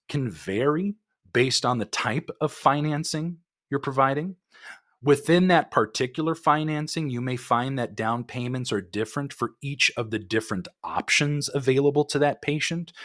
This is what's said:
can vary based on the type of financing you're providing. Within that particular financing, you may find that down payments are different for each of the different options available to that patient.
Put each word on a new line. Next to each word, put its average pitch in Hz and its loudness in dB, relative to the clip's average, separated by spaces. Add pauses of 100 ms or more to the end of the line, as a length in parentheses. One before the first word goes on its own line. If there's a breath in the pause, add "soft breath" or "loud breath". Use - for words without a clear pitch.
can 135 -2
vary 139 -2 (380)
based 131 2
on 123 2
the 104 -2
type - -2 (100)
of 156 -2
financing 151 0 (300)
you're 139 -2
providing. 139 2 (680 loud breath)
Within 160 6
that 160 6
particular 135 0
financing, 151 0
you 120 -2
may 127 -2
find 123 0
that 110 -4
down 113 -2
payments 123 -6
are 101 0
different 110 -6
for - -4 (100)
each 139 -2
of 113 -6
the 110 -2
different 104 -4 (160)
options - -2
available 139 2
to - -2
that 143 2
patient. 165 -4 (120)